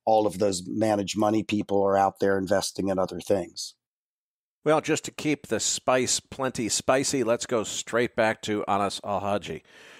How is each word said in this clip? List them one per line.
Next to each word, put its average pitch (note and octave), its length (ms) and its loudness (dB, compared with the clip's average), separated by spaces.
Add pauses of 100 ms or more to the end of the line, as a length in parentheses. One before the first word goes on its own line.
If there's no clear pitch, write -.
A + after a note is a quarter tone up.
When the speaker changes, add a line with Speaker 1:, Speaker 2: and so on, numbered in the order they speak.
Speaker 1:
all A2 220 4
of F#2 120 -4
those F#2+ 280 0
managed G#2 500 0
money G#2+ 260 2
people G2+ 400 0
are G2 140 4
out G2 220 2
there G2 180 4
investing F#2+ 520 0
in F#2+ 100 0
other F2+ 200 -2
things. - 560 -4 (880)
Speaker 2:
Well, D3+ 180 4
just D3+ 240 -2
to - 60 -10
keep - 360 -4
the G#2+ 120 -2
spice - 600 0
plenty B2+ 500 -6
spicy, C3+ 540 0
let's A#2 240 -2
go A2 160 0
straight - 520 -4
back A2 280 0
to G#2 240 -2
Anas G2 360 0
Al-Haji. G2 600 -4 (360)